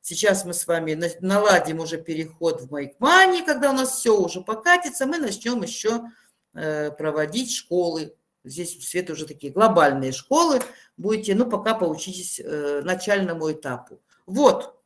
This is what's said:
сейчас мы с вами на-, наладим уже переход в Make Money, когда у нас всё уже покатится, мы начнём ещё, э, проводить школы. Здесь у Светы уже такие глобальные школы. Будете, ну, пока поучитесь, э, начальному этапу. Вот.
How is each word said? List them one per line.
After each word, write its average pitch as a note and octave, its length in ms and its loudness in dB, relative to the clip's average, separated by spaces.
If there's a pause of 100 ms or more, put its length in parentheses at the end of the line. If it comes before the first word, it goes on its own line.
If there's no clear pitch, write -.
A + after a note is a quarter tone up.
сейчас F#3+ 420 0
мы F3 100 -6
с - 140 -2
вами E3 260 0
на-, E3+ 140 -4 (120)
наладим F#3 600 4
уже D#3+ 180 -6
переход D#3+ 640 -4
в C3 120 -14
Make C#3+ 260 -8
Money, F4+ 460 6
когда C#4 240 2
у - 40 0
нас B3+ 240 0
всё A3 200 4
уже F3+ 220 -2
покатится, C#4 680 0
мы E4 120 -2
начнём A#3 440 -4
ещё, A#3 420 -4 (500)
э, D3+ 380 -4
проводить D#3 600 -4
школы. E3+ 640 -2 (300)
Здесь E3 320 -10
у - 40 -20
Светы F3+ 340 -4
уже D3+ 120 -8
такие C#3+ 260 -12
глобальные C#3+ 600 4
школы. D4 480 2 (360)
Будете, G3+ 380 -2
ну, A#3+ 160 2
пока G#3+ 240 0
поучитесь, F3+ 720 -4
э, C#3+ 400 -4
начальному F3+ 680 -2
этапу. - 480 -10 (260)
Вот. A3 600 2